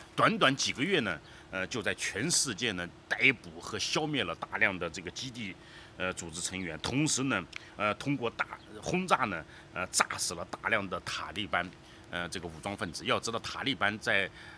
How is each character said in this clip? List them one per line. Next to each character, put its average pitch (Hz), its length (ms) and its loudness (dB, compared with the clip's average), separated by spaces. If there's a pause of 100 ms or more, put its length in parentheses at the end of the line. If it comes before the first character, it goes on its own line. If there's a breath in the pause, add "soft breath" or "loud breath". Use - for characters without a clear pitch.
(160)
短 135 240 6
短 135 160 6
几 - 160 2
个 107 100 -4
月 156 200 4
呢， 87 180 0 (320 loud breath)
呃， 92 160 0
就 113 140 -2
在 95 140 0
全 113 360 -2
世 - 240 4
界 117 160 2
呢 87 160 -2 (220)
逮 - 240 6
捕 85 260 -12
和 - 180 -6
消 156 300 2
灭 143 160 2
了 85 120 0
大 - 220 -4
量 98 220 4
的 85 100 0
这 85 120 -6
个 85 100 -6
基 - 180 -6
地， 110 240 -8 (440 loud breath)
呃， 92 160 0
组 85 180 -8
织 80 80 -6
成 92 180 -2
员， 82 220 -4
同 143 260 2
时 147 180 2
呢， 110 220 2 (300 loud breath)
呃， 104 200 2
通 95 200 0
过 113 140 0
大 - 280 -2 (240)
轰 180 240 0
炸 165 200 6
呢， 85 180 -2 (300 loud breath)
呃， 90 140 -2
炸 - 200 2 (100)
死 - 160 -2
了 85 120 -6
大 - 240 -4
量 101 180 4
的 90 140 -2
塔 - 300 -6
利 104 140 -4
班， 90 240 0 (400 loud breath)
呃， 87 200 -2
这 87 100 -6
个 85 80 -6
武 80 140 -12
装 101 140 -4
分 95 160 -4
子。 - 140 -8
要 117 140 4
知 117 120 -2
道， 113 80 -2
塔 - 220 -6
利 131 140 0
班 104 240 2
在 98 300 2 (280 loud breath)